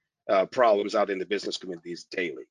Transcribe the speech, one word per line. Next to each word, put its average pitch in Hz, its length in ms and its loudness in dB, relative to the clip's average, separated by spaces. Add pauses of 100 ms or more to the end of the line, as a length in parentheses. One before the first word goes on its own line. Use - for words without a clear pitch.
(280)
uh, 98 160 4
problems 104 500 2
out 101 140 2
in 98 100 -2
the 92 60 -4
business 98 320 -4
communities 87 540 -12
daily. 76 400 -6